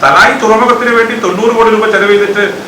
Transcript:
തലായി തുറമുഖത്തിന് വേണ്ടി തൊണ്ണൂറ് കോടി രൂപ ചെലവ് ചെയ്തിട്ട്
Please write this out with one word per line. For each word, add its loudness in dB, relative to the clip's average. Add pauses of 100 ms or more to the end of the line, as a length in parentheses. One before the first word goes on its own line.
തലായി 2
തുറമുഖത്തിന് 0
വേണ്ടി 0
തൊണ്ണൂറ് -2
കോടി 2
രൂപ 0
ചെലവ് 0
ചെയ്തിട്ട് 0 (140)